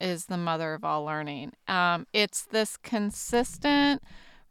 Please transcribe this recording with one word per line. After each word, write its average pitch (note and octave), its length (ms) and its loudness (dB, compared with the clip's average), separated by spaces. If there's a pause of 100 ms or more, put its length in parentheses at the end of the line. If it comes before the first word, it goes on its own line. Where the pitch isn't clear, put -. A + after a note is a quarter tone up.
is F3+ 260 -4
the F#3 100 -4
mother E3 380 -2
of D#3 100 -8
all D3+ 200 0
learning. D3 500 -6 (120)
Um, F3 460 2
it's G#3 320 0
this G#3+ 320 0
consistent C4 1200 2 (500)